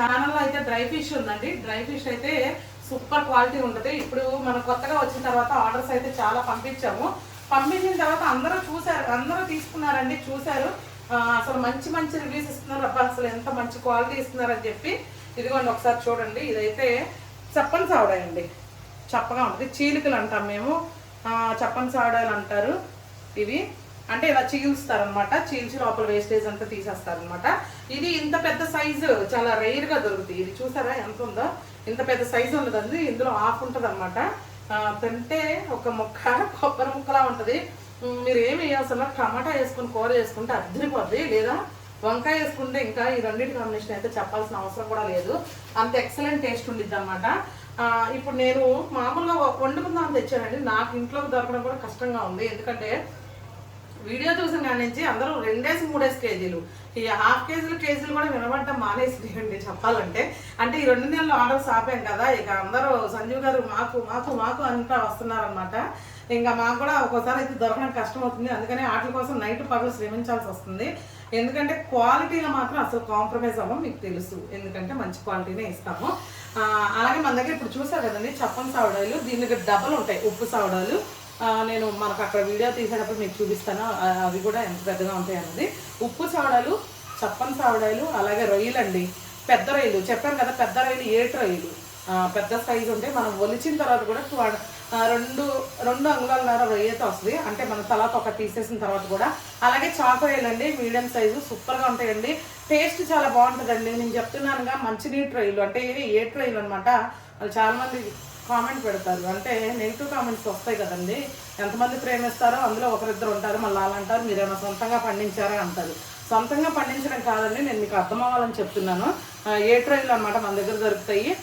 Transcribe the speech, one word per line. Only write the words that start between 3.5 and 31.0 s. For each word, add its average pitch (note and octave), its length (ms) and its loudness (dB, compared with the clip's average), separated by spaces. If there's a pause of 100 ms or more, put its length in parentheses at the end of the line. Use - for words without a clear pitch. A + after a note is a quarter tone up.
ఉంటుంది. A#3+ 360 -2
ఇప్పుడు C4 400 -2
మన B3 240 0
కొత్తగా B3 340 0
వచ్చిన C4 280 0
తర్వాత A#3+ 300 2
ఆర్డర్స్ A#3+ 380 2
అయితే B3+ 300 0
చాలా G#3+ 200 2
పంపించాము. B3+ 760 -2 (360)
పంపించిన F4+ 440 4
తర్వాత D#4+ 260 4
అందరూ C#4+ 320 2
చూశారు, D#4 580 -2
అందరూ D#4+ 340 0
తీసుకున్నారండి, D4 840 -2
చూశారు. C#4 400 0 (440)
ఆ, A#3 300 4
అసలు B3+ 180 0
మంచి C4 280 -2
మంచి D#4+ 280 0
రివ్యూస్ C#4+ 320 -4
ఇస్తున్నారు, C4+ 360 -4
అబ్బా B3+ 160 4
అసలు B3 240 0
ఎంత A#3 240 -4
మంచి B3 280 -4
క్వాలిటీ A#3+ 420 2
ఇస్తున్నారని A#3+ 480 -2
చెప్పి. D#4+ 320 -4 (380)
ఇదిగోండి, B3 320 2
ఒకసారి A#3+ 400 2
చూడండి, A3+ 300 -2
ఇదైతే B3 640 2 (540)
చప్పని E4 280 2
సావడాయి G3 340 4
అండి, E3+ 280 -4 (640)
చప్పగా A#3+ 280 0
ఉంటుంది. B3+ 260 -2 (120)
చీలికలు C#4+ 320 2
అంటాం G#3 320 0
మేము, A#3+ 440 -2 (360)
ఆ, A3+ 380 0
చప్పని B3+ 280 0
సావడాయలు A#3 420 4
అంటారు G#3 460 0 (580)
ఇవి. C4 320 -2 (400)
అంటే D#4 180 2
ఇలా C4 260 6
చీల్స్తారనమాట, A#3 1000 0
చీల్చి A#3+ 240 -4
లోపల A3+ 260 0
వేస్టేజ్ G#3 420 2
అంతా G#3 180 -6
తీసేస్తారనమాట. F#3+ 920 -4 (340)
ఇది D4 140 -2
ఇంత D#4+ 380 0
పెద్ద E4 200 0
సైజు D4+ 420 -2
చాలా A#3 480 4
రేర్గా C4 440 2
దొరుకుతుంది. F#3 420 -2
ఇది F#3 220 -6
చూసారా C4 320 -2
ఎంత G#3+ 280 -6